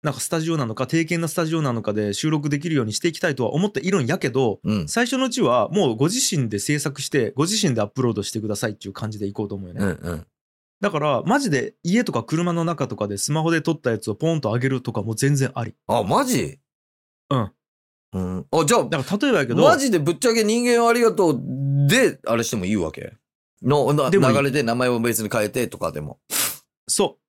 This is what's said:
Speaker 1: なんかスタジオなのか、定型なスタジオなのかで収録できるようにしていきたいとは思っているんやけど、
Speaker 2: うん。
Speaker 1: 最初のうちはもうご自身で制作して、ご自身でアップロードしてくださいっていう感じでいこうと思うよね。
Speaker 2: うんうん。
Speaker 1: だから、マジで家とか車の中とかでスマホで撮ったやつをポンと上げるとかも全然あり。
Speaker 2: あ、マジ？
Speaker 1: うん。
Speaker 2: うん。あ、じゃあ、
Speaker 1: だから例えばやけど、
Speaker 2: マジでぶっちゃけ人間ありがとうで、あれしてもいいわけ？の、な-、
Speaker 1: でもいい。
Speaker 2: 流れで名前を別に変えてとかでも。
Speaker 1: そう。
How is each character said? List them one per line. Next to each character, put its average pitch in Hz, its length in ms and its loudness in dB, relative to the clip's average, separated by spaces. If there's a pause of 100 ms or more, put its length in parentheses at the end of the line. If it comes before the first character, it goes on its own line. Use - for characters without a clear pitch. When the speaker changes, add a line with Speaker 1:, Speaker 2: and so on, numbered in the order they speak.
Speaker 1:
な 151 100 -2
ん - 20 -6
か - 60 -10
ス - 80 -6
タ 165 120 0
ジ 160 100 -4
オ 165 60 0
な 135 100 0
の 110 80 -6
か、 123 120 -2
定 165 180 0
型 165 160 -2
な 165 60 -2
ス - 80 -6
タ 170 100 0
ジ 160 120 -2
オ 160 60 0
な 135 100 0
の 117 100 -2
か 104 100 -2
で 104 220 0
収 156 160 0
録 151 180 0
で 143 120 0
き 170 80 -6
る 160 80 0
よ 123 80 2
う - 20 -2
に 107 60 -4
し - 80 -4
て 175 80 0
い 160 40 0
き - 60 -12
た 180 100 0
い 147 60 0
と 123 100 -2
は - 80 0
思 180 160 2
っ 208 40 -4
て 135 80 -2
い 175 100 -2
る 190 120 2
ん 113 40 0
や 165 120 0
け 139 120 -2
ど、 120 320 0
Speaker 2:
う 101 100 -2
ん。 87 160 -2
Speaker 1:
最 240 180 0
初 254 120 -2
の 262 80 2
う 240 40 -2
ち 247 120 -2
は 120 280 4
も 147 200 2
う 110 60 -2
ご 135 100 2
自 220 300 -2
身 123 120 0
で 101 120 -4
制 147 180 -2
作 143 240 -6
し - 80 -8
て、 120 220 0
ご 135 100 -2
自 196 240 0
身 131 80 2
で 110 60 0
ア 104 40 2
ッ 104 40 -6
プ 131 140 -4
ロ 117 100 2
ー - 20 -2
ド 101 80 -4
し - 80 -6
て 107 100 -6
く 107 60 -8
だ 104 100 -4
さ 120 120 -4
い 107 40 -6
っ - 20 -10
て - 120 -16
い 101 40 -10
う - 40 -14
感 110 160 -8
じ 107 80 -10
で 104 80 -6
い 101 60 -6
こ 107 120 -6
う 101 40 -8
と 101 80 -8
思 98 100 -10
う - 20 -14
よ 87 60 -16
ね。 101 100 -4
Speaker 2:
う - 20 0
ん 95 40 0
う 87 240 -8
ん。 80 120 -12 (540)
Speaker 1:
だ 202 100 0
か 165 100 -4
ら、 139 220 0
マ 262 180 2
ジ 247 100 -2
で 123 320 -2
家 214 220 2
と - 80 -2
か 117 100 -2
車 170 300 -2
の 170 120 0
中 143 220 -2
と 120 80 -8
か 101 140 -4
で 101 100 -6
ス - 140 -4
マ 160 100 0
ホ 165 80 2
で 160 120 2
撮 165 100 0
っ 151 80 -4
た 120 100 0
や 110 80 0
つ - 120 -6
を 101 40 -2
ポ 165 180 0
ン 156 80 0
と 107 120 -2
上 120 80 0
げ 131 80 0
る 131 140 -2
と 117 100 -6
か 107 100 -4
も 110 120 -4
全 139 200 2
然 131 200 0
あ 120 100 -4
り。 - 100 -10 (140)
Speaker 2:
あ、 117 160 2
マ 240 200 2
ジ？ 139 340 -2 (720)
Speaker 1:
う 139 60 2
ん。 110 140 -2 (640)
Speaker 2:
う 92 80 -4
ん。 90 320 -6
あ、 160 120 2
じ 185 100 2
ゃ 233 40 4
あ、 175 60 2
Speaker 1:
だ 143 180 -4
か 185 140 -4
ら - 20 -2
例 285 120 0
え - 20 2
ば 190 60 2
や 139 100 0
け 120 60 -2
ど、 165 100 6
Speaker 2:
マ 330 120 8
ジ 269 140 0
で 185 80 2
ぶ 156 140 0
っ - 60 -4
ち 254 100 2
ゃ 226 60 4
け 220 100 2
人 233 200 2
間 240 220 4
あ 233 60 4
り 240 80 2
が 233 120 6
と 185 180 2
う 131 120 -2 (460)
で、 247 380 4
あ 117 100 2
れ 117 80 0
し - 60 -6
て 120 60 -4
も 92 80 -2
い 92 60 -2
い 107 60 0
わ 80 160 -2
け？ - 220 -14 (480)
の、 139 300 4
な-、 143 180 2
Speaker 1:
で 196 80 6
も 131 120 6
い 135 40 4
い。 - 20 4
Speaker 2:
流 139 80 2
れ 139 80 0
で 147 100 0
名 117 140 0
前 127 120 2
を 120 120 2
別 113 240 0
に 104 60 -4
変 110 120 0
え 104 60 0
て 120 180 -2
と - 120 -12
か 82 120 -2
で 76 100 -8
も。 73 200 -12 (680)
Speaker 1:
そ - 320 -2
う。 - 100 -20